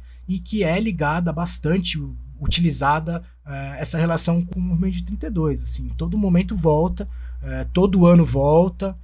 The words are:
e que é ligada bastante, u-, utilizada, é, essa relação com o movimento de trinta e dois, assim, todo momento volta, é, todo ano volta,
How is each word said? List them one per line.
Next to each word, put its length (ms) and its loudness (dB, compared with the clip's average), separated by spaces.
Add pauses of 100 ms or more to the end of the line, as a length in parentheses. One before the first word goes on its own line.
(260)
e 120 -4
que 260 -4
é 160 0
ligada 520 -2
bastante, 680 -2
u-, 160 -10 (240)
utilizada, 840 0 (240)
é, 320 -10
essa 180 -4
relação 460 0
com 160 -8
o 40 -2
movimento 320 0
de 100 -6
trinta 240 -6
e 20 -6
dois, 320 0
assim, 340 -6
todo 220 -2
momento 380 2
volta, 520 0 (340)
é, 300 -8
todo 340 4
ano 180 8
volta, 800 2